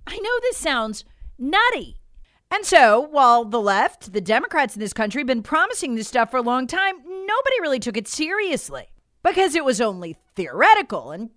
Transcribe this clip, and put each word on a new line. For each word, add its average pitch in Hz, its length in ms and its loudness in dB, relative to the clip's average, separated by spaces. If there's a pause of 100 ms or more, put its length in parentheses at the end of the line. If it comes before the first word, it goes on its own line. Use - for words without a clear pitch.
I - 140 -12
know 466 220 -2
this 494 160 -2
sounds 226 460 -4 (360)
nutty. 370 600 0 (520)
And 403 120 -2
so, 240 360 6 (100)
while 247 340 6
the 220 160 -4
left, 202 540 0
the 208 80 -4
Democrats 247 540 0
in 208 60 -10
this 202 120 -6
country, 220 280 -2
have 254 60 -4
been 247 140 0
promising 330 540 -2
this 220 140 -6
stuff 233 200 2
for 262 80 -4
a - 60 0
long 254 240 -2
time, 381 300 -2
nobody 403 640 -2
really 277 180 -2
took 214 180 -6
it 226 100 -6
seriously 311 840 -6 (340)
because 370 320 2
it 320 100 -2
was 240 160 0
only 180 340 -4 (200)
theoretical 175 760 2
and 196 280 -12